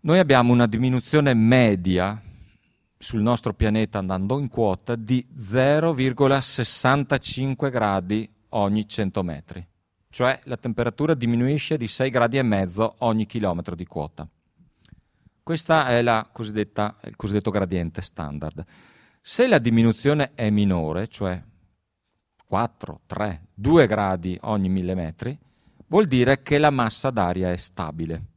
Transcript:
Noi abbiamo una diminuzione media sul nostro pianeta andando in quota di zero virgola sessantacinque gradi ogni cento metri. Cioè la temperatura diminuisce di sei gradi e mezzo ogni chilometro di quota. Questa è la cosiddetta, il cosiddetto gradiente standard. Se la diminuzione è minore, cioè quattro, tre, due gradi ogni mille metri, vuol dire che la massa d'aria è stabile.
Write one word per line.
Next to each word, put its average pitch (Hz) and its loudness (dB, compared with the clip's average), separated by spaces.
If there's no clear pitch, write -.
Noi 170 4
abbiamo 131 6
una 120 6
diminuzione 127 2
media 107 4
sul - -4
nostro 113 0
pianeta 107 0
andando 95 -2
in 135 -6
quota 110 -2
di 120 -2
zero 139 0
virgola 131 2
sessantacinque 135 -2
gradi 104 -2
ogni 104 0
cento 98 -4
metri. 85 -10
Cioè 127 -2
la 127 -10
temperatura 120 -2
diminuisce 127 -2
di 120 -6
sei 131 -4
gradi 120 0
e 135 2
mezzo 101 0
ogni 110 0
chilometro 87 -4
di 87 -12
quota. 78 -10
Questa 156 0
è 120 4
la 113 2
cosiddetta, 107 -4
il - -16
cosiddetto 104 -2
gradiente 92 -4
standard. 76 -10
Se - 0
la 208 4
diminuzione 117 2
è 110 -2
minore, 95 0
cioè 92 -6
quattro, - -4
tre, 101 -6
due 139 6
gradi 95 -2
ogni 104 0
mille 92 -2
metri, 92 -8
vuol 190 2
dire 131 2
che 147 0
la 151 4
massa 127 -2
d'aria 92 -2
è 90 -2
stabile. 82 -10